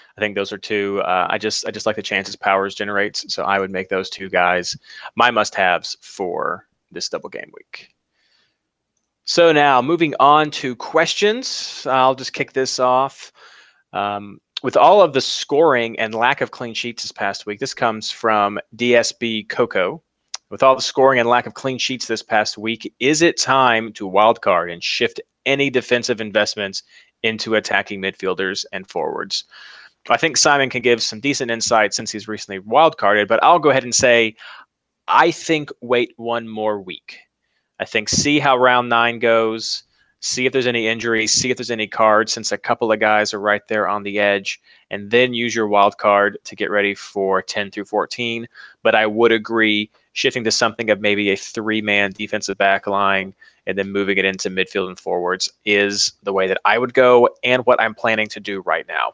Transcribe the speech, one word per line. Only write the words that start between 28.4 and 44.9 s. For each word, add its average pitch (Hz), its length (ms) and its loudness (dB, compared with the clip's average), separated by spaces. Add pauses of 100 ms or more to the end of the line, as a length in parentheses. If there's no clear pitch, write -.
and 92 160 -10
forwards? 78 560 -6 (640)
I 180 80 2
think 160 220 0
Simon 139 320 4
can 123 100 -4
give 117 220 2
some 107 180 -6
decent 131 300 -2
insight 110 420 2
since 113 180 -6
he's 107 180 -10
recently 101 320 -10
wild 143 360 2
carded, 104 320 2
but 113 160 2
I'll 170 140 8
go 151 100 4
ahead 131 160 4
and 120 100 -8
say, 117 420 4 (720)
I 147 260 4
think 156 360 -2 (140)
wait 120 340 0
one 117 320 -6
more 107 320 -4
week. - 380 -16 (600)
I - 40 -4
think 107 240 -4
see 147 320 2
how 139 160 4
round 123 320 4
nine 117 320 2
goes, 113 640 0 (340)
see - 280 -2
if 127 60 0
there's 131 140 0
any 117 220 0
injuries, 113 440 -2
see - 180 0
if 117 80 -2
there's 120 120 -6
any 110 160 -4
cards, 107 460 2
since - 180 -6
a 104 80 -4
couple 117 320 -2
of 107 80 2
guys 107 340 2
are 107 60 -6
right 104 300 0
there 107 180 0
on 101 160 -2
the 101 160 -6
edge, 101 420 0 (300)